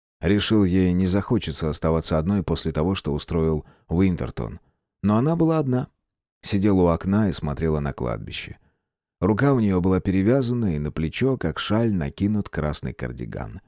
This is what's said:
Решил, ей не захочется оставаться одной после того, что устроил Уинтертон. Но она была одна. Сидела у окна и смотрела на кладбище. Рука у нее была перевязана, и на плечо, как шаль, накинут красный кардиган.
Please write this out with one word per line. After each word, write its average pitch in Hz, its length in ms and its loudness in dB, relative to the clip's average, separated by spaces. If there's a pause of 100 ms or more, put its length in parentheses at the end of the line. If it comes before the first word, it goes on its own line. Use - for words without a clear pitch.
(220)
Решил, 104 420 4
ей 92 300 4
не 92 140 2
захочется 90 640 -2
оставаться 80 480 0
одной 92 240 0
после 80 280 -4
того, 82 220 0
что 85 180 -6
устроил 80 540 -2 (220)
Уинтертон. 82 720 -2 (420)
Но 104 160 2
она 147 180 2
была 160 220 2
одна. 131 300 0 (560)
Сидела 98 380 4
у 87 80 6
окна 95 400 0
и - 20 -2
смотрела 76 480 -2
на 71 120 -4
кладбище. 58 680 -8 (600)
Рука 110 360 2
у 127 40 2
нее 98 220 2
была 92 200 2
перевязана, 113 720 2
и - 20 -2
на 73 140 -4
плечо, 120 460 -2
как 80 200 -4
шаль, 113 340 0
накинут 98 580 -2
красный 73 440 -6
кардиган. 60 760 -10